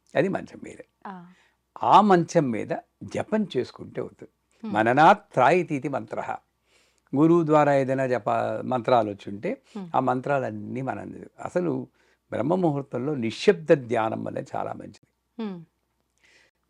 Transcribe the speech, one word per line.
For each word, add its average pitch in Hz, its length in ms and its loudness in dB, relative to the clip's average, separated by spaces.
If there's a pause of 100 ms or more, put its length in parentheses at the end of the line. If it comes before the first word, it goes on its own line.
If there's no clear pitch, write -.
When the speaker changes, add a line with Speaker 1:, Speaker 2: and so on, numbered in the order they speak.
(140)
Speaker 1:
అది 170 140 2
మంచం - 360 -8
మీద. - 120 -16 (300)
Speaker 2:
ఆ. 185 180 -16 (580)
Speaker 1:
ఆ 135 180 8
మంచం 175 500 4
మీద 107 180 -6 (360)
జపం 214 420 -4 (100)
చేసుకుంటే - 440 -8
అవుతుంది. - 300 -12 (340)
Speaker 2:
హ్మ్. 214 100 -8
Speaker 1:
మననాత్ 139 480 6 (100)
త్రాయతీతి 147 560 2
మంత్రః. 113 420 -8 (880)
గురువు 165 260 6
ద్వారా 147 320 4
ఏదైనా 135 320 0
జప 120 240 -2 (340)
మంత్రాలు 117 460 2
వచ్చుంటే 107 520 -10 (140)
Speaker 2:
హ్మ్. 185 180 -12
Speaker 1:
ఆ 131 60 2
మంత్రాలన్నీ 127 800 -4
మనం, 104 440 -10 (200)
అసలు 143 420 -4 (440)
బ్రహ్మ 123 240 -2
ముహూర్తంలో 143 600 -2
నిశ్శబ్ద 151 580 0
ధ్యానం 113 520 -2
వల్ల 107 140 -8 (180)
చాలా 107 160 -6
మంచిది. - 680 -18
Speaker 2:
హ్మ్. 180 220 -10 (1040)